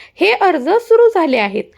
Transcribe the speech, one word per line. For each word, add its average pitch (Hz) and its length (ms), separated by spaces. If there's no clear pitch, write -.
हे 392 160
अर्ज 330 380
सुरू 453 400
झाले 320 280
आहेत. 202 260